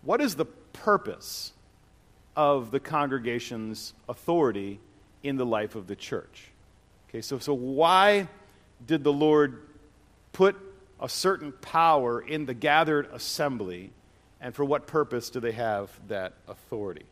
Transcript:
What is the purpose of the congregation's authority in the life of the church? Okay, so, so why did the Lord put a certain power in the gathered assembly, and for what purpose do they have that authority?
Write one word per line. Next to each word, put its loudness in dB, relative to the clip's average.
What 0
is 0
the 0
purpose -4
of 2
the -2
congregation's -4
authority -2
in -4
the 0
life -2
of -12
the -10
church? -12
Okay, -10
so, -8
so -2
why 4
did 0
the 6
Lord 4
put 4
a -8
certain -2
power 2
in -6
the -6
gathered 2
assembly, -6
and -12
for -2
what -2
purpose -2
do -8
they -4
have -2
that -6
authority? -12